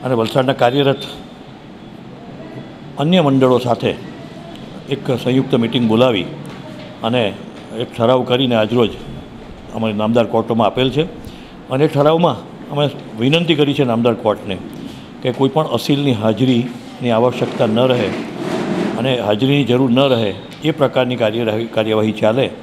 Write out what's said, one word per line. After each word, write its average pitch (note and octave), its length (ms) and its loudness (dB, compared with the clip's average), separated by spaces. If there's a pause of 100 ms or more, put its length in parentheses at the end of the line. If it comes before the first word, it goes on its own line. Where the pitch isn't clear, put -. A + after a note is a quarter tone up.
અને B2+ 100 0
વલસાડના B2+ 380 2
કાર્યરત C3+ 500 4 (2000)
અન્ય E3+ 220 4
મંડળો C3 380 6
સાથે A#2 360 0 (960)
એક C#3 200 -4
સંયુક્ત B2+ 440 0
મિટિંગ A#2 340 2
બોલાવી A2 360 4 (800)
અને A2+ 300 0 (460)
એક A#2 180 -8
ઠરાવ B2 260 4
કરીને B2+ 320 2
આજરોજ A2 360 2 (840)
અમારી A2 180 -2
નામદાર A2 320 2
કોર્ટોમાં A2+ 420 2
આપેલ B2+ 240 2
છે C#3 120 0 (680)
અને C3+ 140 2
એ D#3 40 4
ઠરાવમાં D3+ 480 4 (340)
અમે C#3+ 200 0 (280)
વિનંતી D#3+ 360 2
કરી C#3+ 200 2
છે C#3+ 100 2
નામદાર A#2 300 2
કોર્ટને G2+ 440 -2 (640)
કે B2+ 100 0
કોઈ C3+ 160 2
પણ D#3 180 2
અસીલની C#3 460 0
હાજરીની A#2+ 1000 0
આવશ્યકતા A#2+ 560 2
ન A2 120 2
રહે B2 300 2 (920)
અને B2 220 0
હાજરીની C3 440 2
જરૂર B2 260 4
ન B2 100 4
રહે A2+ 340 2 (300)
એ D#3 60 2
પ્રકારની B2+ 460 2
કાર્યવાહી, A2+ 500 0
કાર્યવાહી A2 460 2
ચાલે A2+ 380 2 (120)